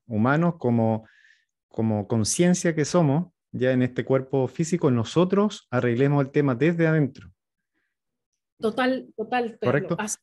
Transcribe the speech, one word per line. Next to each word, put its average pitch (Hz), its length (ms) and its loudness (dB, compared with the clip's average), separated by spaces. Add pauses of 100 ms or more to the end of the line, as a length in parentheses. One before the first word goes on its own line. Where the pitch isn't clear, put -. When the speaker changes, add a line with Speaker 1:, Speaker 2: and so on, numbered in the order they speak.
Speaker 1:
humanos, 139 520 0
como, 113 480 0 (640)
como 107 400 -4
conciencia 175 640 0
que 156 120 -2
somos, 165 460 0 (180)
ya 123 220 0
en 127 100 2
este 123 220 -2
cuerpo 131 440 0
físico, 165 420 -2
nosotros 180 800 0
arreglemos 123 540 2
el 135 60 -6
tema 143 240 0
desde 165 320 2
adentro. 160 440 0 (1300)
Speaker 2:
Total, 254 580 -2
total, 226 420 -4
Pedro. - 140 0
Speaker 1:
¿Correcto? 147 260 -2
Speaker 2:
Así 214 240 -8